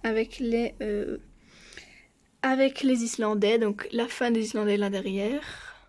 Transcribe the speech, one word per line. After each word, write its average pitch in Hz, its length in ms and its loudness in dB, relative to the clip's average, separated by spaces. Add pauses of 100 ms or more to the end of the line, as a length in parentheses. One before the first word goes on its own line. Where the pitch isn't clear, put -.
avec 220 360 0
les, 233 440 0
euh, 208 360 -4 (1200)
avec 269 400 2
les 254 220 4
Islandais. 214 540 2
Donc, 208 320 0
la 233 160 0
fin 240 240 -2
des 226 160 2
Islandais 208 300 0
là 202 140 0
derrière. 202 840 -4 (140)